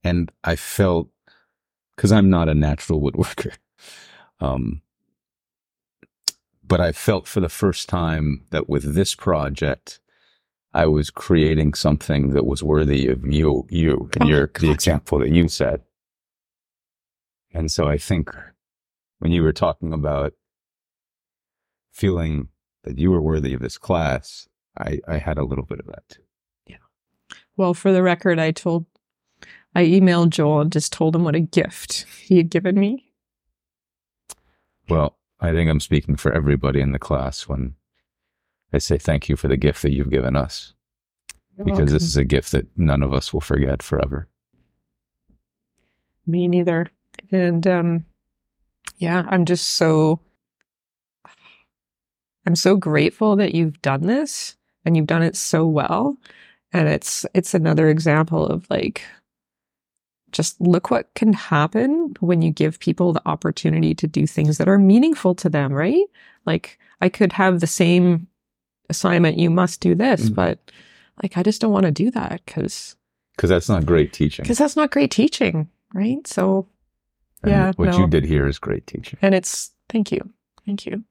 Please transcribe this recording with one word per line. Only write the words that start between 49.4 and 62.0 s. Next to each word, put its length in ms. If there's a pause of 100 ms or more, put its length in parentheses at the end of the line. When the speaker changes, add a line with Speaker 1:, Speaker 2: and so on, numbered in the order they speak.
Speaker 2:
just 280
so, 480 (2250)
I'm 100
so 200
grateful 600
that 180
you've 280
done 200
this 540 (280)
and 120
you've 100
done 160
it 140
so 300
well. 500 (560)
And 160
it's, 460
it's 200
another 340
example 580
of, 240
like, 320 (1300)
just 280
look 300
what 240
can 180
happen 880